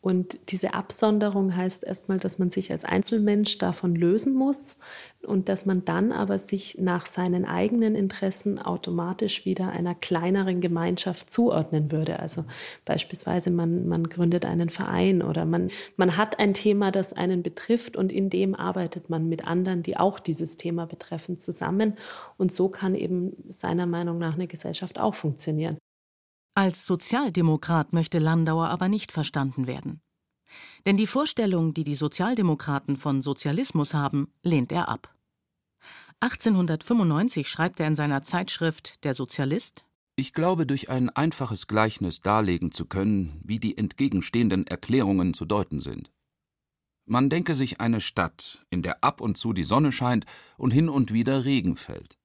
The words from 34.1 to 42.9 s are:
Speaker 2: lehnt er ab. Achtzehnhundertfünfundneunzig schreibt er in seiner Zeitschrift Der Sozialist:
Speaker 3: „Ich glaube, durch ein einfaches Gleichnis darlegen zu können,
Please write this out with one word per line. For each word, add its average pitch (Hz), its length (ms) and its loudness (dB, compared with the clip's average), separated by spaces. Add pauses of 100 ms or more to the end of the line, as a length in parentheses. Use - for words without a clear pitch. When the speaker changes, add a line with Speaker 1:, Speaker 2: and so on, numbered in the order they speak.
Speaker 2:
lehnt 160 280 2
er 175 200 -2
ab. - 240 -8 (1080)
Achtzehnhundertfünfundneunzig 185 1300 2
schreibt 175 320 -2
er 156 60 2
in 151 100 2
seiner 143 260 0
Zeitschrift - 800 -4
Der 139 120 -2
Sozialist: 139 720 -4 (280)
Speaker 3:
„Ich 135 200 -4
glaube, 165 320 2
durch 139 240 -4
ein 127 180 0
einfaches 131 600 -2
Gleichnis 107 520 0
darlegen 95 500 2
zu - 140 -6
können, 95 580 0